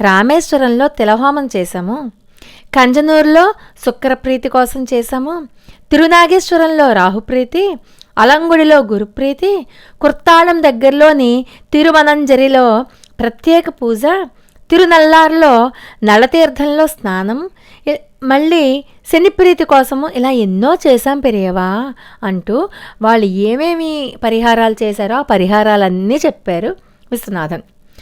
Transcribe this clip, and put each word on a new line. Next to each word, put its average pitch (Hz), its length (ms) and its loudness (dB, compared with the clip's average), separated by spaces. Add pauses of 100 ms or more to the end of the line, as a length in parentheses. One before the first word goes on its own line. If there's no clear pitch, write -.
రామేశ్వరంలో 254 840 0
తిలహోమం 262 680 -2
చేశాము, 196 560 -8 (640)
కంజనూరులో 302 800 2 (320)
శుక్రప్రీతి 262 640 -4
కోసం 254 440 -2
చేశాము, 262 540 -6 (440)
తిరునాగేశ్వరంలో 320 1000 2
రాహుప్రీతి, 247 840 -2 (420)
అలంగుడిలో 311 640 2
గురుప్రీతి, 269 880 -4 (340)
కుర్తాళం 339 600 2
దగ్గరలోని 269 840 2 (280)
తిరుమనంజరిలో 269 1120 2 (340)
ప్రత్యేక 330 500 0
పూజ, 233 320 -6 (680)
తిరునల్లారులో 320 1000 4 (320)
నలతీర్థంలో 294 840 2
స్నానం, 220 600 -6 (380)
ఇ-, 294 80 -4 (280)
మళ్ళీ 285 600 0 (280)
శనిప్రీతి 359 520 2
కోసము 277 460 0
ఇలా 247 200 -4
ఎన్నో 226 460 0 (120)
చేశాం 269 320 0
పెరియవా" 202 720 -4 (300)
అంటూ 202 460 -6 (320)
వాళ్ళు 220 240 0
ఏమేమి 285 1000 -4
పరిహారాలు 226 600 0
చేశారో 208 320 -6
ఆ 277 60 -4
పరిహారాలన్నీ 202 960 0
చెప్పారు 247 600 -4 (360)
విశ్వనాథన్. 175 500 -10 (400)